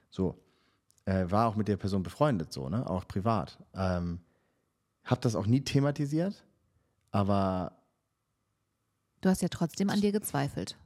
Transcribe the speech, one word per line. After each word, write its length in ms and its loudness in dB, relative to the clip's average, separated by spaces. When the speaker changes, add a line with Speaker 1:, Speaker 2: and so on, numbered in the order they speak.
Speaker 1:
So. 320 -2
Äh, 260 2
war 160 4
auch 80 -2
mit 120 0
der 100 2
Person 260 0
befreundet, 500 0
so, 160 -6
ne? 180 -2
Auch 200 -2
privat. 500 -2
Ähm, 460 -2
hab 180 0
das 140 0
auch 120 0
nie 140 4
thematisiert, 840 0
aber 600 0
Speaker 2:
Du 80 2
hast 120 2
ja 80 0
trotzdem 400 -2
an 120 0
dir 100 2
gezweifelt 760 -4